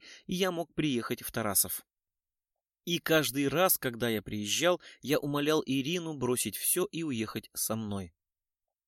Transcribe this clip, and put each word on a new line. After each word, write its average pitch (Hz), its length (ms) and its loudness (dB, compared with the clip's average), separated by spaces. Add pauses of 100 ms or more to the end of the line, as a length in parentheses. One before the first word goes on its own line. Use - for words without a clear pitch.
(280)
и 180 80 -4
я 185 160 2
мог 170 240 -4
приехать 123 480 -2
в - 80 -10
Тарасов. 104 520 -2 (1000)
И 170 140 0
каждый 143 480 2
раз, 170 320 4
когда 120 300 0
я 107 120 0
приезжал, 107 580 0 (220)
я 135 160 2
умолял 147 480 2
Ирину 156 480 -2
бросить 123 420 0
всё - 300 0
и 165 160 -6
уехать 117 540 -4
со - 200 -2
мной. 101 380 -4 (760)